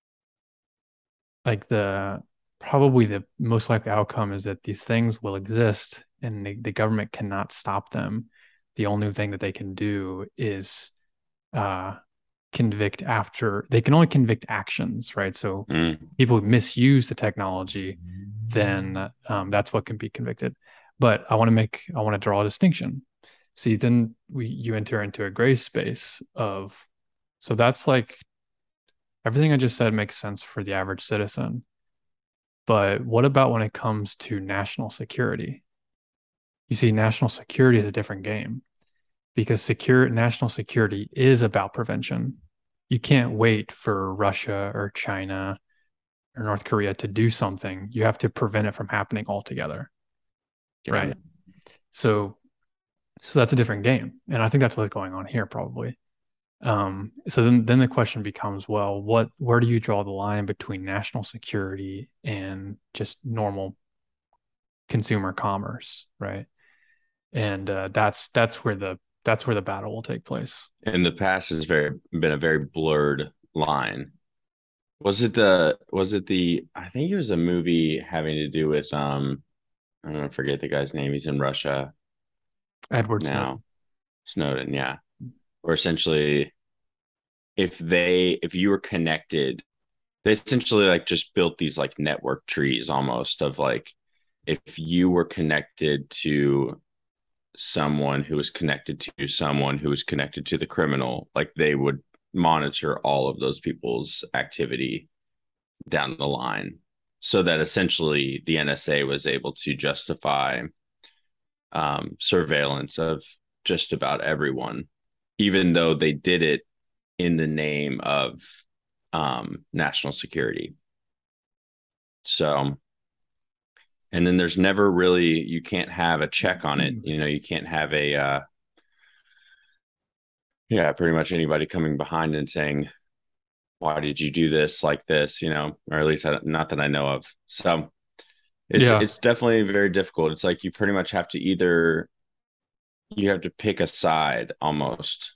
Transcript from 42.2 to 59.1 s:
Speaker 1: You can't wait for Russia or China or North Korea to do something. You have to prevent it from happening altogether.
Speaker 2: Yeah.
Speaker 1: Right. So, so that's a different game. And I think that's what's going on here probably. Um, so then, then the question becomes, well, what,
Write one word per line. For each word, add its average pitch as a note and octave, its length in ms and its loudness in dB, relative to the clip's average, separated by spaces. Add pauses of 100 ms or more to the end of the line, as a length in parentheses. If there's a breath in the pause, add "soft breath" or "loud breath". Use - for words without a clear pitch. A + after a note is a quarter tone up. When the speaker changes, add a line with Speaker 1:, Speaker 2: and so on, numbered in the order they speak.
Speaker 1:
You B2+ 100 2
can't B2 320 4
wait G#2+ 400 2
for F#2+ 420 -2
Russia G2+ 600 -2
or G2+ 200 -4
China F#2+ 640 -6 (800)
or A#2+ 80 -8
North G#2 200 -2
Korea G2+ 320 0
to - 120 -6
do A2 220 2
something. F#2+ 640 -4
You A2 120 0
have A2 160 2
to A#2 100 0
prevent G#2+ 380 -2
it G2+ 80 -4
from G2+ 140 -8
happening G#2 380 -2
altogether. - 600 -6 (920)
Speaker 2:
Yeah. - 100 -4
Speaker 1:
Right. G2 240 -2 (760 soft breath)
So, G#2 460 0 (840)
so - 200 0
that's A#2+ 140 4
a - 20 4
different A2 280 2
game. B2 360 2 (100)
And A#2+ 140 0
I A2 60 2
think C#3 120 4
that's A#2+ 160 4
what's G#2 160 -2
going F#2+ 200 -8
on F#2 120 -8
here G#2 200 -2
probably. B2 520 -8 (640)
Um, G2+ 500 -2 (160)
so C3 160 4
then, A#2+ 220 6
then A#2+ 140 6
the B2+ 80 6
question A#2 360 -2
becomes, G2+ 440 -8
well, G2+ 340 -2
what, A2+ 360 2